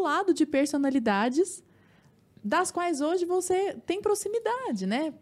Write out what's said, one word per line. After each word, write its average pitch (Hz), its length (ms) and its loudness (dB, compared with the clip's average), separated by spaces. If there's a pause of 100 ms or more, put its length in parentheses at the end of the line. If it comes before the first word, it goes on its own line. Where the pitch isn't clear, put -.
lado 349 320 0
de 302 120 2
personalidades 269 1160 0 (840)
das 339 260 2
quais 349 280 -2
hoje 339 260 0
você 370 480 0 (120)
tem 381 160 -2
proximidade, 415 840 -2
né? 262 360 -2